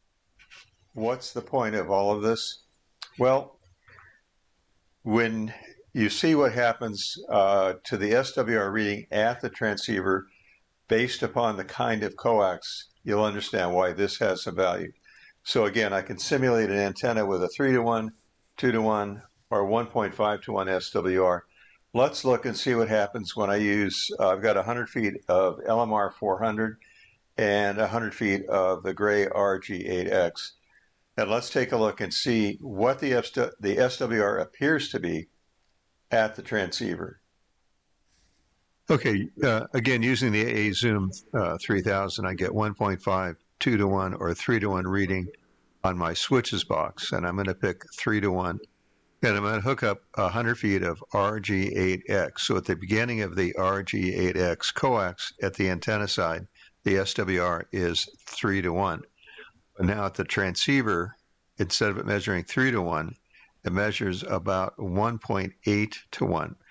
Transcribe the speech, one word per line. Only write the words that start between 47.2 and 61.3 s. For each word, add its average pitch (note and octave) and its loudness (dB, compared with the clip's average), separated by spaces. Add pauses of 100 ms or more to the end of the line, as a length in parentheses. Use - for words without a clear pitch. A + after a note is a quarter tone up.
I'm F2+ -2
gonna G2 -2
pick F#2 -4 (120)
three-to-one, F#2 0 (640)
and A2 4
I'm G2+ 0
gonna G#2+ 0
hook B2+ -2
up G2+ 0 (140)
a G2 0
hundred A#2 -2
feet G2 2
of E2+ -2 (100)
R G#2 0
G G2 0
eight F#2 0
X. F2+ -2
So G#2 0
at F#2 -2
the F#2+ 0
beginning A2 0
of F2+ -4
the F2+ 0
R F#2+ 0
G F#2 -2
eight F2+ 0
X F2+ 0
coax G#2 0 (100)
at F#2+ -2
the F#2+ 2
antenna G2+ -2
side, E2 -2 (380)
the G2 4
S G2 0
W F#2 0
R F2 0
is F2 0 (180)
three-to-one. F2+ 0 (720)
But F#2 0
now G#2 0
at F#2+ -4
the F#2 -4
transceiver, G2+ 0 (400)